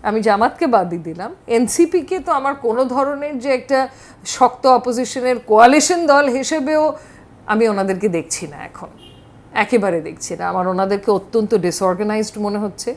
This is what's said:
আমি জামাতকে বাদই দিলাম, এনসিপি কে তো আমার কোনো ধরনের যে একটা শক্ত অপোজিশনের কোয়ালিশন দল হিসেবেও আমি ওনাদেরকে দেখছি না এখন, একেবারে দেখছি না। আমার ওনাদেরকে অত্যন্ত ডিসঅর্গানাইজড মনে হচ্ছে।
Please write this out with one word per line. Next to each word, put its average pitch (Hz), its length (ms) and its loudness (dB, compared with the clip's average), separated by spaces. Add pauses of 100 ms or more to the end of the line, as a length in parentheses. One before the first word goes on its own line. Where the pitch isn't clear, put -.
আমি 214 180 -2
জামাতকে 226 460 0
বাদই 180 300 2
দিলাম, 170 380 -10 (120)
এনসিপি 320 540 2
কে 359 180 -6
তো 330 120 -6
আমার 277 240 0
কোনো 247 300 -2
ধরনের 277 540 -4
যে 262 100 -4
একটা 262 380 0 (380)
শক্ত - 420 0
অপোজিশনের 247 720 2
কোয়ালিশন 294 680 6
দল 285 200 4
হিসেবেও 302 680 0 (520)
আমি 220 240 2
ওনাদেরকে 196 400 -2
দেখছি 165 380 -6
না 147 100 -16
এখন, - 300 -16 (680)
একেবারে 175 480 0
দেখছি 165 340 -12
না। 175 140 -4
আমার 180 180 -2
ওনাদেরকে 196 440 -2
অত্যন্ত 208 440 0
ডিসঅর্গানাইজড 202 840 -2
মনে 208 220 -4
হচ্ছে। 214 380 -8